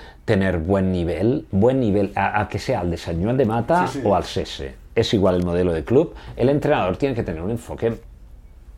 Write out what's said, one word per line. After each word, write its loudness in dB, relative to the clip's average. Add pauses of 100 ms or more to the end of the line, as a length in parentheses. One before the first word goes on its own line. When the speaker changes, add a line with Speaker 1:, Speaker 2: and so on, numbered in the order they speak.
(260)
Speaker 1:
tener 2
buen 2
nivel, 0
buen 4
nivel, 2
a, 0
a -4
que -6
sea -2
al 0
de -2
San -4
Joan 0
de 4
Mata 2
Speaker 2:
Sí, -6
sí. -4
Speaker 1:
o 4
al 0
Sese, -6 (200)
es -4
igual 4
el 2
modelo 0
de -2
club, 2 (220)
el 2
entrenador 0
tiene -2
que -2
tener -6
un -4
enfoque -4 (840)